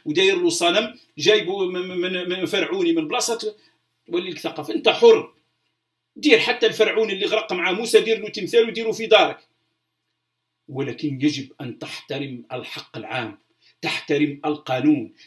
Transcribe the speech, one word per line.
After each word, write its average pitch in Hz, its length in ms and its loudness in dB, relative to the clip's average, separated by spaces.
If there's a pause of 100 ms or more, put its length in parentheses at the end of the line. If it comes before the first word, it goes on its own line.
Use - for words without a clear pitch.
وداير 180 360 2
له 175 80 4
صنم 175 460 0 (220)
جايبه 190 480 2
من، 180 220 -4 (140)
من، 180 280 -4
من 180 160 -2
فرعوني 170 480 0
من 156 140 0
بلاصة". 214 480 -4 (520)
تولي 180 240 -4
لك 151 60 -10
ثقافة، - 360 -8
انت - 160 0
حر، 226 440 4 (840)
دير 240 240 4
حتى 233 260 0
الفرعون 214 440 2
اللي 196 160 -4
غرق 202 280 -2
مع 175 180 -2
موسى، 220 300 4
دير 214 180 0
له 208 100 -10
تمثال 226 380 2
وديره 226 240 -4
في 220 140 -4
دارك، 190 340 6 (1300)
ولكن 135 540 -6
يجب 147 300 -2 (100)
أن 120 180 -10
تحترم 135 720 -10
الحق - 460 -12
العام، 113 420 -8 (420)
تحترم 143 640 -2
القانون، 135 680 0 (140)